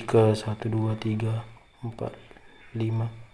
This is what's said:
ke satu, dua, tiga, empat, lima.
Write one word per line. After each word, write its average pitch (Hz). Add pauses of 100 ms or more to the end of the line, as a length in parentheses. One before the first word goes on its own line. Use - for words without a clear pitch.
ke 110
satu, 107
dua, 110
tiga, 113 (320)
empat, 117 (640)
lima. 113 (260)